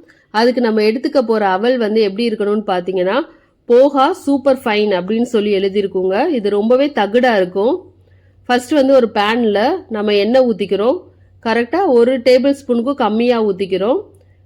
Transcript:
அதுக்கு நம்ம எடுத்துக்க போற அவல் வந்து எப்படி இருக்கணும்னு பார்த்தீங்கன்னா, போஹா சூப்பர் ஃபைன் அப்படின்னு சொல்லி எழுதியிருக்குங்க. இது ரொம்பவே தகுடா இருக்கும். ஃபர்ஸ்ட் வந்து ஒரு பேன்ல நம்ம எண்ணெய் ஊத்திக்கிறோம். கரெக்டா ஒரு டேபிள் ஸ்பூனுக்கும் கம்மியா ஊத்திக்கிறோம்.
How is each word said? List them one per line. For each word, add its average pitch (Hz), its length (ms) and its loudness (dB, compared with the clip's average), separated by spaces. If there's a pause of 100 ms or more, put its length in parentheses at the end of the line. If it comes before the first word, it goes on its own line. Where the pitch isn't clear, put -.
(300)
அதுக்கு 240 300 0
நம்ம 220 200 0
எடுத்துக்க 247 380 0
போற 220 300 0
அவல் 220 300 0
வந்து 220 220 0
எப்படி 208 280 -2
இருக்கணும்னு 214 380 -2
பார்த்தீங்கன்னா, 185 540 -2 (480)
போஹா 277 420 4
சூப்பர் 277 520 -2
ஃபைன் 208 280 0
அப்படின்னு 190 320 -2
சொல்லி 208 340 0
எழுதியிருக்குங்க. 190 720 -2
இது 220 220 -2
ரொம்பவே 226 360 2
தகுடா 233 500 0
இருக்கும். 196 560 -2 (540)
ஃபர்ஸ்ட் 247 260 -2
வந்து 277 220 4
ஒரு 233 200 4
பேன்ல 214 560 0 (180)
நம்ம 208 260 -2
எண்ணெய் 220 280 2
ஊத்திக்கிறோம். 208 580 -2 (460)
கரெக்டா 240 400 -2
ஒரு 254 320 2
டேபிள் 254 360 2 (120)
ஸ்பூனுக்கும் 233 280 -2
கம்மியா 226 500 0
ஊத்திக்கிறோம். 196 580 -2 (440)